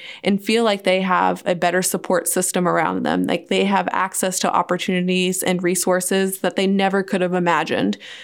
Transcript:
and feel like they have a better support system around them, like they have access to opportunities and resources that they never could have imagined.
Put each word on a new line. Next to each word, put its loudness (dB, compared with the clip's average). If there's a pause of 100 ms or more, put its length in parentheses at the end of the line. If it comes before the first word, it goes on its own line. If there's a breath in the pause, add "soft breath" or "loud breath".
(220 loud breath)
and 0
feel 2
like 0
they 2
have 2
a 2
better 2
support -2
system 0
around 0
them, 0
like -2
they 2
have 0
access -2
to 0
opportunities 0
and 0
resources 0
that -2
they 2
never 2
could -2
have 0
imagined. 0 (280 loud breath)